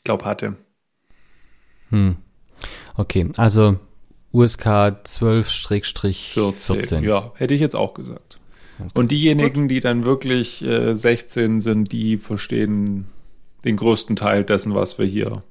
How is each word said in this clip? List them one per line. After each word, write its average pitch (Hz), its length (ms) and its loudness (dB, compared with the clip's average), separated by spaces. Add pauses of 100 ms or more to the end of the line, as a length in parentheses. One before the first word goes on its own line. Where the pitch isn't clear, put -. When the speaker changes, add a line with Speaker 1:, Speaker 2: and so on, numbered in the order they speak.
Speaker 1:
glaub, 101 220 -2
hatte. 104 300 -6 (1300)
Speaker 2:
Hm. 98 280 2 (800)
Okay, 98 420 0
also 104 400 6 (560)
U 120 80 6
S 117 160 2
K 104 460 2
zwölf 113 440 0
Schrägstrich - 840 -4
vierzehn. 95 720 0
Speaker 1:
Ja, 104 320 0
hätte 131 180 0
ich 143 60 2
jetzt 151 160 0
auch 104 180 -2
gesagt. - 440 -16 (420)
Speaker 2:
Okay. 92 140 -10
Speaker 1:
Und 123 180 2
diejenigen, 147 500 2
Speaker 2:
Gut. 135 80 0
Speaker 1:
die 131 80 0
dann 120 240 0
wirklich, 127 640 -2
äh, 117 300 0
sechzehn 117 640 0
sind, 107 320 0
die 110 240 0
verstehen 104 920 -2 (580)
den 110 120 0
größten 113 400 0
Teil 101 260 2
dessen, 104 320 0
was 101 240 -2
wir 98 80 0
hier 104 440 -4